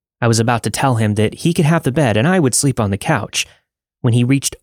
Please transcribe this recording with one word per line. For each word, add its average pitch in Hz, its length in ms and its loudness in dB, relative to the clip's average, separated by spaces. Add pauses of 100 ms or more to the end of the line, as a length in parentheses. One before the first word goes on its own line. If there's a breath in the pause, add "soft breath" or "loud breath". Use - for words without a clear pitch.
(200)
I 120 80 0
was 113 120 2
about 117 240 0
to 110 80 -4
tell 135 240 0
him 110 200 0
that 107 200 0
he 170 180 -2
could 170 120 2
have 160 180 2
the 135 80 -2
bed 120 260 0
and 120 100 2
I 185 120 2
would 131 160 2
sleep 139 240 0
on 107 100 0
the 98 80 -2
couch - 480 -4 (560 soft breath)
when 120 120 2
he 120 100 2
reached 135 400 0